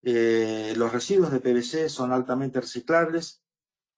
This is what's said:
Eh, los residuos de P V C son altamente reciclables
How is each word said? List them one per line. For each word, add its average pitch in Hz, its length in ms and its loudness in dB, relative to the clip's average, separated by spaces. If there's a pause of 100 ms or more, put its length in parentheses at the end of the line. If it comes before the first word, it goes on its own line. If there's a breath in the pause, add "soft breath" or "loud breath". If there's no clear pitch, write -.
Eh, 113 720 0
los 117 160 0
residuos 160 400 2
de 131 80 0
P 127 140 0
V 120 100 2
C 156 260 -2
son 127 220 -4
altamente 127 500 -2
reciclables 165 840 -2 (540)